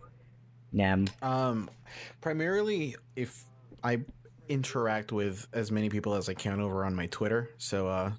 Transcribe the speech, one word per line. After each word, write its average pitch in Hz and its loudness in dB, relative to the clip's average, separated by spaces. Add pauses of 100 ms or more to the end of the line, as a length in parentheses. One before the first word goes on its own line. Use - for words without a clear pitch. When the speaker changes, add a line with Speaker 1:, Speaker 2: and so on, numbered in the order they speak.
(720)
Speaker 1:
Nem? 98 6 (160)
Speaker 2:
Um, 127 0 (520)
primarily, 165 0 (200)
if - -6 (380)
I 120 2 (460)
interact 117 0
with 101 0
as 110 0
many 107 2
people 104 0
as 95 0
I 95 -2
can 101 -2
over 95 0
on 92 0
my 87 -2
Twitter. 113 0
So, 95 0
uh, 95 0